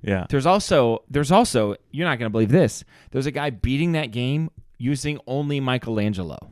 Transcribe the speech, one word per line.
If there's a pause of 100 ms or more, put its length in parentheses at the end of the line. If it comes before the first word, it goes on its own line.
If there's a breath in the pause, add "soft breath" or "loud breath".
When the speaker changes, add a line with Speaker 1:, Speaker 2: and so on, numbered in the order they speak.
Speaker 1:
Yeah.
Speaker 2:
There's
also,
there's
also, (160)
you're
not
gonna
believe
this. (280 soft breath)
There's
a
guy
beating
that
game (260)
using
only
Michelangelo. (160)